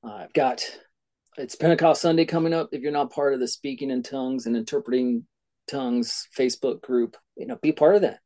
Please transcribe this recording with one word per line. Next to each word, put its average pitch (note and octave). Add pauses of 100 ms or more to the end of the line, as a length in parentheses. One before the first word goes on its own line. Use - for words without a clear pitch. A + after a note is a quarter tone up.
Uh, A2
I've F2+
got, C3 (760)
it's C3
Pentecost D#3+
Sunday E3
coming E3
up. E3
If C#3
you're D3
not C#3+
part C#3+
of C3
the A#2+
Speaking C3+
in B2+
Tongues C3
and A#2
Interpreting A#2+ (440)
Tongues B2
Facebook B2+
group, A#2+ (200)
you -
know, A#2+
be D3+
part D#3
of G3+
that. A#2